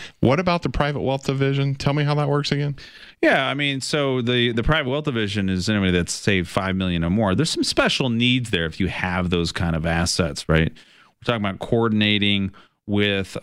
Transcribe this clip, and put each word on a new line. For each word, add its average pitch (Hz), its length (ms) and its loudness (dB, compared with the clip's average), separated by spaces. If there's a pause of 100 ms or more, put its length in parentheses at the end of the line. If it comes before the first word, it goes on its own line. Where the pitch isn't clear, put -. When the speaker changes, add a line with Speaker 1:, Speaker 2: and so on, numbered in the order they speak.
(200)
Speaker 1:
What 127 180 4
about 180 240 0
the - 60 -2
private 143 320 -2
wealth 135 240 -2
division? 139 500 0
Tell 143 180 -2
me 147 120 0
how 147 100 0
that 147 140 0
works 143 240 0
again. 143 240 -4 (440)
Speaker 2:
Yeah, 160 280 2
I 131 60 -2
mean, 139 260 -2
so 135 420 0
the, 120 300 2
the 113 100 0
private 143 260 2
wealth 143 180 -2
division 107 420 -2
is 92 200 0
anybody 101 220 4
that's 87 220 2
saved 92 360 0
five 92 280 -2
million 90 260 0
or 85 80 0
more. 98 240 2
There's 147 160 0
some 330 140 -2
special 156 460 0
needs 123 400 0
there 87 140 0
if 80 140 -6
you 95 80 0
have 90 440 -2
those 85 200 0
kind 85 240 -2
of 80 120 -4
assets, 82 640 -2
right? 80 240 4
We're - 520 -20
talking 113 200 -2
about 95 140 -4
coordinating 104 920 2 (340)
with 101 560 0